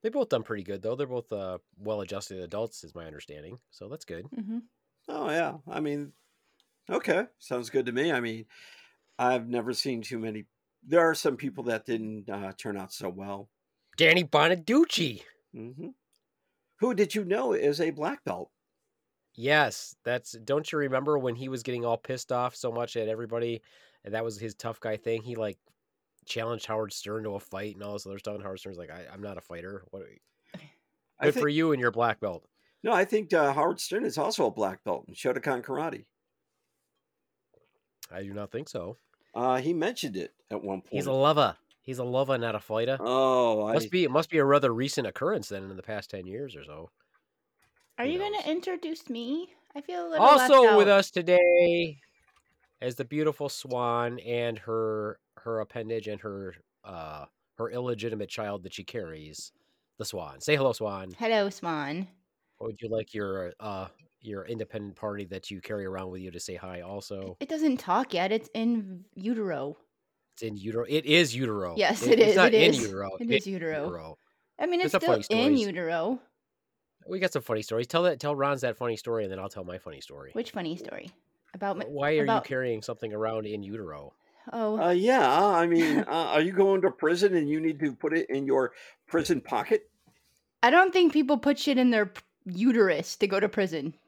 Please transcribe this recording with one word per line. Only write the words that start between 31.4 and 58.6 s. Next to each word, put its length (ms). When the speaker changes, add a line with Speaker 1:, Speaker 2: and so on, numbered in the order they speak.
Speaker 1:
for 80
you 220
and 100
your 100
black 280
belt. 260
Speaker 3:
No, 100
I 120
think, 280
uh, 200
Howard 280
Stern 240
is 120
also 280
a 60
black 320
belt 240
in 60
Shotokan 500
Karate. 420
Speaker 1:
I 120
do 100
not 180
think 180
so. 280
Speaker 3:
Uh, 220
he 160
mentioned 440
it 160
at 140
one 260
Speaker 1:
He's 160
a 40
Speaker 3:
point. 120
Speaker 1:
lover. 360
He's 180
a 40
lover, 340
not 180
a 40
fighter. 400
Speaker 3:
Oh, 720
Speaker 1:
Must 140
Speaker 3:
I 20
Speaker 1:
be, 140
it 80
must 180
be 80
a 80
rather 280
recent 340
occurrence 420
then 140
in 120
the 80
past 260
ten 160
years 300
or 80
so. 260
Speaker 2:
Are 80
Speaker 1:
Who 60
Speaker 2:
you 80
gonna 180
Speaker 1:
knows? 100
Speaker 2:
introduce 600
me? 440
I 60
feel 260
a 20
little 160
Speaker 1:
Also 380
Speaker 2:
left 140
Speaker 1:
with 100
Speaker 2:
out. 120
Speaker 1:
us 120
today 840
is 140
the 100
beautiful 440
Swan 680
and 400
her, 600
her 220
appendage 480
and 140
her, 340
uh, 420
her 120
illegitimate 600
child 340